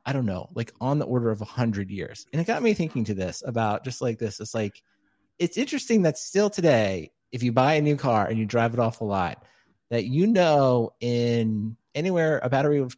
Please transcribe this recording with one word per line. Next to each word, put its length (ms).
I 80
don't 140
know, 280
like, 240
on 200
the 80
order 240
of 100
a 60
hundred 440
years. 440
And 80
it 40
got 160
me 120
thinking 300
to 100
this 320
about 380
just 180
like 160
this. 220
It's 140
like, 280
it's 200
interesting 440
that 160
still 320
today, 640
if 100
you 100
buy 220
a 80
new 140
car 300
and 120
you 80
drive 280
it 60
off 200
a 40
lot, 400
that, 160
you 200
know, 720
in 760
anywhere, 480
a 80
battery 300
will 180